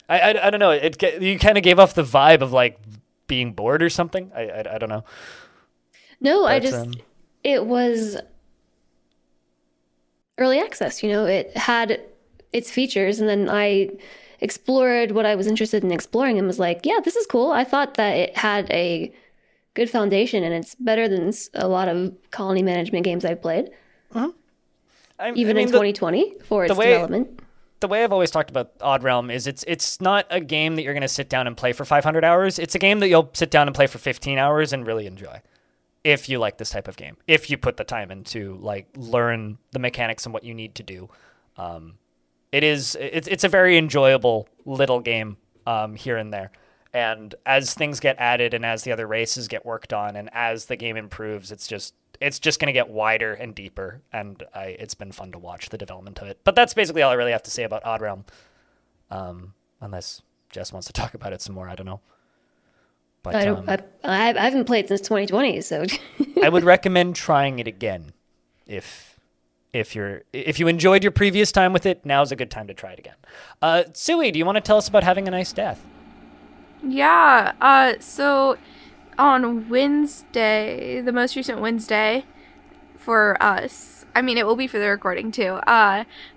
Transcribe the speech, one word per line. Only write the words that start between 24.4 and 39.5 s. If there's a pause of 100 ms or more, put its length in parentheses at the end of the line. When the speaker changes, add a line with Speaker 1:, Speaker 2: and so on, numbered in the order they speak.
Speaker 1:
I,
Speaker 2:
Even
Speaker 1:
I
mean,
Speaker 2:
in
Speaker 1:
the,
Speaker 2:
twenty
twenty (100)
for
Speaker 1:
the
Speaker 2:
its
Speaker 1:
way,
Speaker 2:
development. (400)
Speaker 1:
the
way
I've
always
talked
about
Odd
Realm
is
it's,
it's
not
a
game
that
you're
gonna
sit
down
and
play
for
five
hundred
hours.
It's
a
game
that
you'll
sit
down
and
play
for
fifteen
hours
and
really
enjoy. (640)
If
you
like
this
type
of
game, (100)
if
you
put
the
time
in
to,
like, (100)
learn (140)